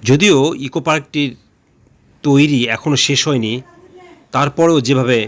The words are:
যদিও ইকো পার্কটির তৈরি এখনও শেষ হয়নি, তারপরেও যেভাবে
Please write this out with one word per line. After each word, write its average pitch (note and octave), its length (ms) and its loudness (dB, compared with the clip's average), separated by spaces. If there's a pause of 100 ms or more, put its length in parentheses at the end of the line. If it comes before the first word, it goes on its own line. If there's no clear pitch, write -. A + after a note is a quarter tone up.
যদিও D3+ 340 2 (300)
ইকো C#3+ 140 -6
পার্কটির D3 500 -4 (920)
তৈরি C#3+ 360 2 (160)
এখনও C#3+ 300 -2
শেষ C#3 220 -2
হয়নি, A#2 260 -2 (800)
তারপরেও E3 560 2
যেভাবে B2+ 400 2